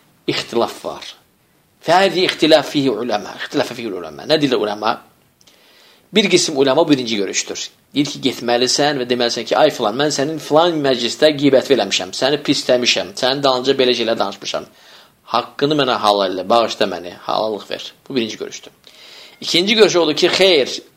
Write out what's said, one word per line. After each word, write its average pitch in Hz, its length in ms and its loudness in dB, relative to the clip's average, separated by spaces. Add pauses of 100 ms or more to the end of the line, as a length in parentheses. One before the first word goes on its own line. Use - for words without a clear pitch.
(280)
ixtilaf - 560 -4
var. 76 300 -12 (680)
Fəhəzi 180 420 2
ixtilaf 151 460 2
fihi 135 180 2
uləmə. 107 500 -4
İxtilaf - 320 -4
fihi 117 180 -8
uləmə. 80 380 -12
Nə 156 120 4
deyirlər 123 240 0
uləmə? 104 280 -2 (1200)
Bir 208 160 2
qism 170 320 0
uləma 139 280 4
birinci 123 280 0
görüşdür. 95 460 -4 (320)
Deyir 143 140 0
ki, 143 180 -12
getməlisən 127 760 0
və 120 80 -4
deməlisən 123 400 -2
ki, - 80 0
ay 147 160 4
filan, 113 240 -2
mən 143 160 0
sənin 147 280 -4
filan 160 440 2
məclisdə 120 520 2
qeybət 135 360 4
eləmişəm, 98 440 0
səni 143 280 -2
pisləmişəm, 120 720 0
sənin 131 280 -2
dalınca 131 320 2
belə 123 200 4
şeylə 113 220 -2
danışmışam. 98 480 -6 (680)
Haqqını 143 460 -2
mənə 127 220 2
halal 101 340 2
elə, 92 140 -6
bağışla 113 400 2
məni, 87 260 -10 (120)
halallıq 104 440 -4
ver. - 220 -10 (160)
Bu 139 80 -6
birinci 110 220 -4
görüşdür. - 340 -14 (680)
İkinci 196 340 0
görüş 180 220 4
odur 151 200 2
ki, 175 120 4
xeyr, 170 480 2 (200)